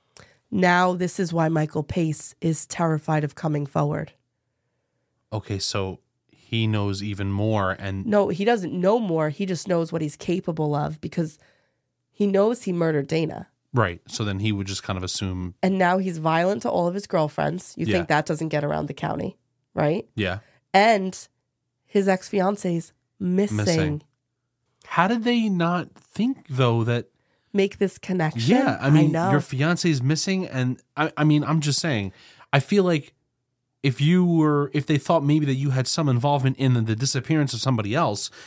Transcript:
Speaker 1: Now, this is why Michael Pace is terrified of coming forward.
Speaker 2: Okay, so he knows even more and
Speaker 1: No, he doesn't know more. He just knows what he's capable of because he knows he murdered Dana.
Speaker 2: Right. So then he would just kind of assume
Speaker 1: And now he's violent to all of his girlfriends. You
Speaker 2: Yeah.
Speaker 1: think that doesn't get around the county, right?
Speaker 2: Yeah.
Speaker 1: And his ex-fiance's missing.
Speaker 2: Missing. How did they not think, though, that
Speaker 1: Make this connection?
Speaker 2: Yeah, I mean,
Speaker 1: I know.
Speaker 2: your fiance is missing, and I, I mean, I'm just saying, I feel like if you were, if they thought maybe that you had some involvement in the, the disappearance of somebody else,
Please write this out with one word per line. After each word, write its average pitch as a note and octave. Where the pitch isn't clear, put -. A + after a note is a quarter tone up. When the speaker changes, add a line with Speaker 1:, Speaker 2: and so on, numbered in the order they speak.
Speaker 1:
Now, F3+
this F3+
is E3+
why E3
Michael D#3
Pace D#3+
is E3
terrified D#3
of C#3+
coming D3+
forward. D3+
Speaker 2:
Okay, G#2
so F#2+
he -
knows G#2
even G2+
more G2+
and G2
Speaker 1:
No, G#3
he G3
doesn't G#3+
know F#3
more. D#3+
He G3
just F#3
knows E3
what E3
he's D3
capable D#3+
of D3
because D#3
he -
knows G3+
he F#3+
murdered D#3+
Dana. D#3+
Speaker 2:
Right. F#2+
So -
then G2
he A2
would G2
just G2
kind F#2+
of F#2
assume F#2
Speaker 1:
And F#3
now F3+
he's F#3
violent E3
to A#3
all F3
of F3
his G3+
girlfriends. D#3
You -
Speaker 2:
Yeah. G#2+
Speaker 1:
think F3
that D#3
doesn't D#3+
get D3+
around D#3
the D3
county, -
right? E3
Speaker 2:
Yeah. C#3+
Speaker 1:
And G3
his G3
ex-fiance's F#3
missing. F#3+
Speaker 2:
Missing. D#3+
How F3
did A#3
they A#3+
not F3
think, -
though, A#2+
that A#2+
Speaker 1:
Make G3
this F#3+
connection? D#3+
Speaker 2:
Yeah, B3+
I C3
mean, D3+
Speaker 1:
I E3
know. F#3+
Speaker 2:
your D3
fiance D#3+
is C#3+
missing, E3+
and B2+
I, D3+
I D3+
mean, D3+
I'm D#3
just C#3+
saying, G#2+
I C#3
feel G3+
like E3+
if C#3
you F3
were, D3+
if D3
they D3+
thought D#3
maybe D3
that C3+
you C#3+
had C3
some D#3
involvement C3
in C3
the, A#2+
the A2
disappearance C#3
of A2+
somebody A2
else, C3